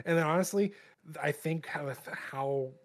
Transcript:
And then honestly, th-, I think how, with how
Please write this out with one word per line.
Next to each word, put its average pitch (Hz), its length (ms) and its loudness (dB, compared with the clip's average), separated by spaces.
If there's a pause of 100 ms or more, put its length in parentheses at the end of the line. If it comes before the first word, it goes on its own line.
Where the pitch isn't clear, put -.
And 170 120 4
then 160 100 4
honestly, 196 460 4 (320)
th-, 160 180 -14
I 147 80 2
think 160 340 -2
how, 147 200 -6
with 131 200 -6
how 135 680 -2 (140)